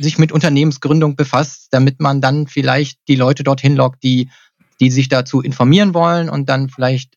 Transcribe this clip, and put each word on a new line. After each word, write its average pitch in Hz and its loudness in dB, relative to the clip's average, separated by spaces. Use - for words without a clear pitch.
sich 151 -2
mit 160 2
Unternehmensgründung 151 0
befasst, 139 -4
damit 135 2
man 139 -2
dann 139 -2
vielleicht 135 -4
die 139 2
Leute 131 0
dorthin 139 0
lockt, 131 -2
die, 127 0
die 127 4
sich 135 0
dazu 127 -2
informieren 151 2
wollen 170 0
und 139 -6
dann 135 -2
vielleicht 127 -4